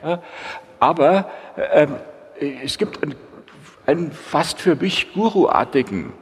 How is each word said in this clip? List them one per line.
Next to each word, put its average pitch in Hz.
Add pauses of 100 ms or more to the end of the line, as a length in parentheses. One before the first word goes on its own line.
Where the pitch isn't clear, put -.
Ja, 170 (560)
aber, 175 (420)
ähm, 147 (680)
es -
gibt -
einen, - (680)
einen 160
fast -
für 170
mich 180
guruartigen 131